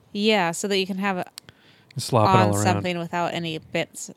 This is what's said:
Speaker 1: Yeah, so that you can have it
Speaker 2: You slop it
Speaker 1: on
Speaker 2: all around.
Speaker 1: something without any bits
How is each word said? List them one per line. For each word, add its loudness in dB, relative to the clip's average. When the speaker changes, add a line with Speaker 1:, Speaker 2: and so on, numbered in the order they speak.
Speaker 1:
Yeah, 2
so -6
that 0
you -2
can -6
have -2
it -8
Speaker 2:
You -6
slop 4
it 6
Speaker 1:
on 4
Speaker 2:
all 0
around. 0
Speaker 1:
something 0
without -4
any -6
bits -8